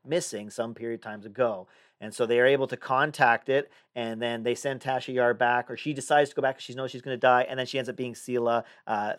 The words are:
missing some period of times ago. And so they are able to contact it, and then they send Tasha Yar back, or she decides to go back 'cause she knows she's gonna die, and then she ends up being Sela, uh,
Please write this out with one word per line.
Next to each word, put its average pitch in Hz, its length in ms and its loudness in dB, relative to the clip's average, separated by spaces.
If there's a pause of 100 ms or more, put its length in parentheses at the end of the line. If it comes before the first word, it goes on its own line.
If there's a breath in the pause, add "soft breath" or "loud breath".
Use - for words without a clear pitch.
missing 120 460 -4
some 113 240 -6
period 117 240 -8
of - 60 -16
times 107 220 -12
ago. 104 420 -2 (320 soft breath)
And 107 120 -10
so 120 140 -2
they 120 140 4
are 123 60 8
able 135 200 4
to 123 100 -6
contact 131 720 2
it, 139 220 2 (240 soft breath)
and 113 260 -6
then 117 220 -4
they 120 140 0
send 135 240 -6
Tasha 131 340 -4
Yar 120 180 4
back, 123 380 2
or 123 60 -10
she 151 160 -6
decides 143 380 4
to - 40 -14
go 143 80 -4
back 131 140 0
'cause - 80 -16
she 120 100 -14
knows 131 160 -6
she's 127 120 -12
gonna 131 140 -6
die, 123 260 6
and 131 140 -6
then 127 100 -4
she 135 120 -4
ends 123 100 -4
up 120 60 -6
being 123 200 -8
Sela, 117 500 0 (240 loud breath)
uh, 107 300 -2